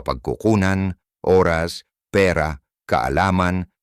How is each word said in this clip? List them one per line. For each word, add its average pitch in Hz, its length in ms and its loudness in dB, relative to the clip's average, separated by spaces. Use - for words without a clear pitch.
mapagkukunan, 95 960 -2
oras, 85 640 0
pera, 80 560 0
kaalaman, 90 800 0